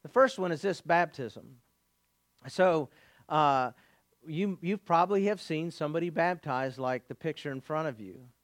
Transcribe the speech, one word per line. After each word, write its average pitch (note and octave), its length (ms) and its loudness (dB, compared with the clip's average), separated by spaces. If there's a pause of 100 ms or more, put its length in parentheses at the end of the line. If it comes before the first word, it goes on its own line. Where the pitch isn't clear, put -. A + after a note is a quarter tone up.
The - 80 -18
first B3+ 300 4
one F3+ 120 -2
is D3 120 -4
this, G3 180 -2
baptism. C#3 760 -2 (880)
So, E3 420 2 (400)
uh, C#3 440 4 (520)
you, F3 340 -4
you G3 200 -2
probably F#3 460 2
have G3+ 140 -2
seen E3 300 -4
somebody D#3+ 400 -4
baptized D3 720 -2
like B2+ 280 -4
the B2+ 80 -12
picture D3+ 360 -8
in C3+ 100 -8
front D#3 280 -4
of A2+ 100 -10
you. F#2+ 220 -14 (220)